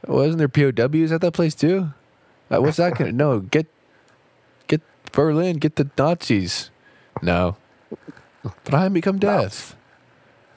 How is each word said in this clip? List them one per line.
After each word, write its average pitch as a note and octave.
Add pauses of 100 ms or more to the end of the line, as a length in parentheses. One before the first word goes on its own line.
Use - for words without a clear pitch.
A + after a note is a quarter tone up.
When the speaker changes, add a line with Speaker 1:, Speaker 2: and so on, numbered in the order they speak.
Speaker 1:
Wasn't D3
there D3
P C#3+
O C3
Ws D3
at E3
that F3
place D#3+
too? F3 (600)
Uh, -
what's D#3
that E3+
gonna, B2
no, B2+
get, D3 (1000)
get D#3 (300)
Berlin, D#3+
get D3+
the C#3 (100)
Nazis. C3 (520)
No. F2 (1080)
But -
I F3
am G3
become F#3+
Speaker 2:
No. F#3+ (200)
Speaker 1:
death. - (840)